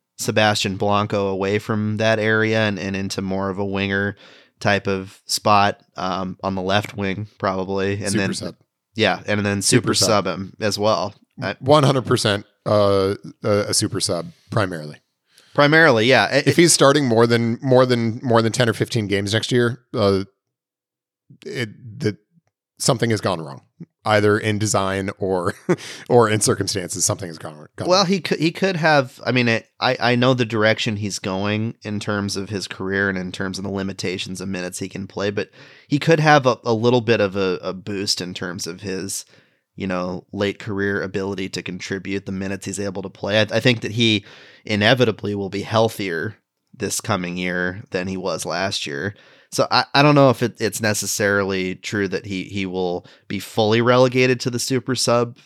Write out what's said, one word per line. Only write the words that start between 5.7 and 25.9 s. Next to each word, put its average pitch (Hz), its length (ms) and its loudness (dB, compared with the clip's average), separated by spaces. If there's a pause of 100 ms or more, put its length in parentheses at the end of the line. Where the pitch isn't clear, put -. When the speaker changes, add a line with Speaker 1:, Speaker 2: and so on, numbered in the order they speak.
Speaker 1:
um, 92 460 -6
on 95 140 -4
the 92 80 -4
left 101 340 -2
wing, 101 300 -4 (100)
probably. 98 640 -2
And 101 120 -4
Speaker 2:
Super 110 40 0
Speaker 1:
then 98 160 -2
Speaker 2:
sub. 90 220 -10 (400)
Speaker 1:
Yeah, 95 320 0
and 104 180 0
then 101 160 -2
super 113 320 2
Speaker 2:
Super - 0 -
sub. - 140 0
Speaker 1:
sub 104 180 2
him 92 340 -6
as 101 200 -2
well. 101 340 0 (260)
I 95 200 -6
Speaker 2:
One 143 240 4
hundred 135 240 2
percent, 104 400 0 (180)
uh, 101 480 2 (300)
a, 110 60 -2
a 104 260 0
super 98 240 -2
sub, 85 260 -4 (240)
primarily. 87 500 -4 (540)
Speaker 1:
Primarily, 143 540 6
yeah. 120 300 4
It, 143 100 0
Speaker 2:
If 135 80 4
he's 175 180 6
starting 143 320 4
more 117 220 4
than, 117 340 0
more 131 240 6
than, 117 380 0
more 117 180 4
than 113 100 0
ten 120 160 2
or 113 60 2
fifteen 113 320 -2
games 101 300 -2
next - 160 -2
year, 120 420 0
uh, 98 300 2 (1200)
it, 113 540 -10
the, 104 180 -2 (600)
something 117 320 0
has 104 100 0
gone 90 200 -2
wrong, 69 200 -16 (440)
either 104 320 4
in 107 220 -2
design 98 580 -2
or, 92 380 -2 (260)
<laughs> - 280 -14